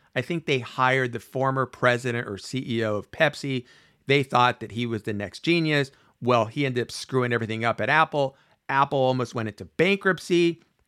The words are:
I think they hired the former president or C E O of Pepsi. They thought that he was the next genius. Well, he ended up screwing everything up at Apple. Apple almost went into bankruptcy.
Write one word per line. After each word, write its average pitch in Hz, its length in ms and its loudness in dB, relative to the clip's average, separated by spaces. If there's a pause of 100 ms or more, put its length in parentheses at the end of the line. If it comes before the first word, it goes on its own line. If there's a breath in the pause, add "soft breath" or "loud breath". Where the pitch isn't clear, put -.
(140)
I 131 60 -2
think 165 240 -4
they 139 140 0
hired 127 540 0
the 113 80 -8
former 131 440 -2
president 123 640 0
or 101 80 -8
C 131 300 -8
E 113 180 -2
O 107 120 -2
of - 140 -10
Pepsi. 143 540 -2 (420 soft breath)
They 139 160 4
thought 123 380 2
that 107 120 -12
he 117 120 -4
was 113 200 -6
the 110 100 -4
next 101 260 -8
genius. 156 500 0 (300 soft breath)
Well, 117 240 4
he 139 220 -2
ended 123 160 -2
up 113 80 -8
screwing 123 420 -2
everything 110 320 -2
up 117 160 0
at 110 80 -2
Apple. 147 480 0 (320 soft breath)
Apple 139 300 2
almost 127 360 0
went 113 140 -4
into 101 160 -12
bankruptcy. 175 1000 0 (260)